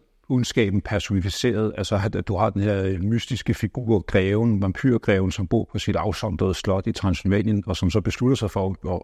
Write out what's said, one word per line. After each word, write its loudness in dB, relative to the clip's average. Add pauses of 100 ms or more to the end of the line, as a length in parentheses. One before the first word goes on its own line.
(280)
ondskaben 0
personificeret. -2
Altså, -2
at, -2
at -4
du -2
har 2
den -2
her, 2
øh, -2
mystiske -2
figur, 0
greven, 2
vampyrgreven, 2
som -4
bor 0
på -4
sit -2
afsondrede 0
slot -2
i 0
Transylvanien, 2
og -2
som 2
så 2
beslutter 0
sig -2
for -2
at, -6
at, -2